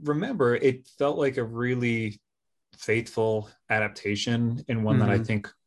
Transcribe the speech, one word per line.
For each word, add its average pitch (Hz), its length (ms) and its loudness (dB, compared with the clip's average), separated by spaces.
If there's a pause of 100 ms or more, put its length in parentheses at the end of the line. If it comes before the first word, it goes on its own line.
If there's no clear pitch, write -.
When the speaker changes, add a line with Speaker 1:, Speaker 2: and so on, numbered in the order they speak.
Speaker 1:
remember, 147 520 2
it 131 320 0 (100)
felt 143 220 0
like 135 180 0
a 123 60 -2
really 117 760 -2 (560)
faithful 110 720 -2 (220)
adaptation 110 960 -2
and 113 160 -2
one 107 160 2
that 104 120 4
I 101 40 4
Speaker 2:
Mm-hmm. 110 100 0
Speaker 1:
think 107 260 -4 (160)